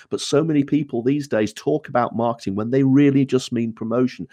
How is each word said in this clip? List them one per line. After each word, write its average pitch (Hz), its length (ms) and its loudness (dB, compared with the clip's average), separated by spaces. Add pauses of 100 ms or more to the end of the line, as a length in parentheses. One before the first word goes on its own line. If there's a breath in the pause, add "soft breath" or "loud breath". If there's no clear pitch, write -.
but 104 100 -4
so 147 240 2
many 151 220 2
people 143 360 -2
these 143 240 0
days 107 280 0
talk 147 340 -4
about 123 260 0
marketing 113 420 -4
when 110 160 -4
they 135 120 4
really 139 420 4
just 131 280 -2
mean 117 180 -2
promotion. 113 600 -4